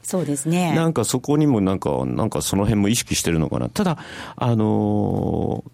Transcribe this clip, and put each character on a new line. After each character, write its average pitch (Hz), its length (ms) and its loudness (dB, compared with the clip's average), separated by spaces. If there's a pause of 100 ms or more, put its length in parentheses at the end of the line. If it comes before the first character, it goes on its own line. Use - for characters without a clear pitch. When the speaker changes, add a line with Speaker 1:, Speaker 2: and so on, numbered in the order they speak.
Speaker 1:
そ - 180 -4
う 160 60 -2
で 143 100 -2
す 139 120 -6
ね。 170 280 0
Speaker 2:
な 165 120 2
ん 160 60 0
か 120 100 0
そ 131 160 -2
こ 143 160 0
に 151 100 4
も 131 140 4
な 95 140 2
ん 92 60 -2
か、 65 260 -2
な 64 200 -2
ん 107 40 -2
か 73 120 -4
そ - 140 -2
の 98 80 2
辺 104 180 2
も 98 60 4
意 113 80 2
識 - 200 -2
し - 80 -2
て 85 80 0
る 82 80 2
の 76 100 0
か 62 100 -2
な。 62 80 -2
た - 160 -2
だ、 170 140 0 (400)
あ 120 180 2
の 104 1080 0 (100)